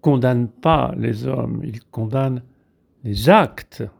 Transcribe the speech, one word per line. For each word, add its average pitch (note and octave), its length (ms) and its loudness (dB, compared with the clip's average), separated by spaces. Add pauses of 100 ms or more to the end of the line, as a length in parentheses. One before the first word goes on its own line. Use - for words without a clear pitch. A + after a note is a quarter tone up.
condamne B2+ 460 2
pas D3 480 0
les A#2 300 -4
hommes, A#2+ 380 -6
il A#2 220 -12
condamne B2+ 580 -4 (580)
les G#2+ 260 -2
actes - 540 2 (180)